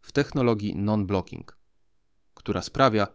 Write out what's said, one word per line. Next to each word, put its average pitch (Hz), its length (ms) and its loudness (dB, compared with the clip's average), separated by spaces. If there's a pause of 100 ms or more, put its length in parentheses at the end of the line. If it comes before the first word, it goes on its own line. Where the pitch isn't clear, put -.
w - 100 -20
technologii 120 640 0
non-blocking, 98 800 -2 (760)
która 95 280 -4
sprawia 110 540 2